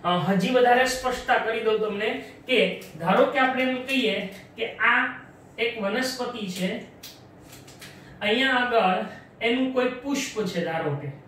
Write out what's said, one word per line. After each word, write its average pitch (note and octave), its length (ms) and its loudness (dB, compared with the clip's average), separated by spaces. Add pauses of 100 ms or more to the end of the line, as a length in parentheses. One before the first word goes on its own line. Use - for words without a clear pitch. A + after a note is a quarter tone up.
અ, F3 140 2
હજી F#3+ 320 2
વધારે B3 360 6
સ્પષ્ટતા B3+ 600 0
કરી A3+ 140 -2
દઉં G#3+ 200 2
તમને G#3+ 440 -2 (240)
કે G3 340 2 (180)
ધારો G3+ 260 4
કે C4+ 140 0
આપણે B3+ 240 2
એમ B3+ 220 -2
કહીએ G3+ 440 -2 (260)
કે A3+ 220 -8
આ A#3+ 280 2 (520)
એક A3+ 240 -4
વનસ્પતિ A#3 680 -4
છે, F3+ 220 -4 (1500)
અહીંયા B3 360 2
આગળ A3 480 2 (360)
એનું B3+ 320 0
કોઈ B3+ 160 2 (140)
પુષ્પ G#3+ 420 -4
છે, E3+ 200 -2
ધારો D#3+ 300 -2
કે C#3+ 140 -8 (180)